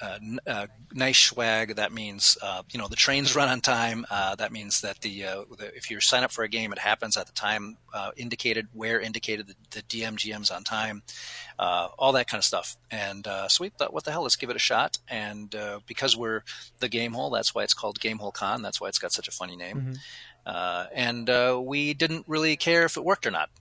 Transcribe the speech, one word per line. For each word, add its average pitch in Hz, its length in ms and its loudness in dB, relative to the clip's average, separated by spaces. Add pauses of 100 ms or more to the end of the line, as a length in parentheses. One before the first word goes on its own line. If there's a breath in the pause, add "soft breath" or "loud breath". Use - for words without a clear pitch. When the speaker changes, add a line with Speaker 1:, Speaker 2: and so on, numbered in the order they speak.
Speaker 1:
uh, 101 180 -8
n-, 110 280 -6
uh, 104 180 -4 (280)
nice 131 260 4
swag. 110 560 4
That 104 160 0
means, 104 500 2
uh, 95 300 -4
you 123 80 -6
know, 104 80 -4
the 113 80 -8
trains 139 400 4
<laughs> - 0 -
run 143 140 6
on 127 120 2
time. 117 480 2
Uh, 98 260 0
that 107 160 -2
means 104 300 -2
that 98 200 -6
the, 101 240 -6
uh, 95 180 -6 (160)
the, 104 160 -12
if - 160 -8
you 104 100 -2
sign 123 220 6
up 127 80 0
for 113 120 -2
a 110 40 -2
game, 110 240 -2
it 101 80 -6
happens 107 380 2
at 95 100 -4
the - 60 -20
time, 107 440 -2 (160)
uh, 104 240 -6
indicated, 117 560 -2
where 113 260 0
indicated, 110 480 -4
the, 98 80 -18 (160)
the 110 120 -10
D 113 200 -4
M 110 120 -4
G 107 180 -4
M's 104 160 0
on 92 140 -4
time, 107 400 -2 (560 loud breath)
uh, 90 300 2 (100)
all 135 140 6
that 127 140 4
kind 110 120 -2
of 95 60 2
stuff. - 320 0 (120)
And, 101 380 -6
uh, 98 200 -2
so - 160 4
we 196 60 -4
thought, - 240 -2
"What 156 120 -4
the 156 60 -2
hell? 160 120 -2
Let's 127 140 2
give 123 120 -6
it 120 60 0
a 113 40 -6
shot." 127 380 2 (100)
And, 104 460 -6
uh, 104 320 -6
because 123 320 2
we're 110 240 -2 (380 loud breath)
the 123 100 0
Game 117 240 0
Hole, 135 160 -2
that's 107 240 2
why 110 80 0
it's 104 140 2
called 104 240 -4
Game 110 180 0
Hole 104 140 -6
Con. 107 320 0
That's 98 180 -4
why 95 60 -4
it's - 120 0
got 90 120 -2
such - 160 -4
a - 40 -8
funny 90 260 -8
name. 90 200 -8
Speaker 2:
Mm-hmm. 131 160 -4 (540 loud breath)
Speaker 1:
Uh, 90 460 -2
and, 120 360 0
uh, 127 340 4
we 143 300 0
didn't 160 340 0
really 156 280 2
care 170 300 6
if 160 120 2
it 139 60 -4
worked 180 240 2
or 107 40 2
not. 80 300 0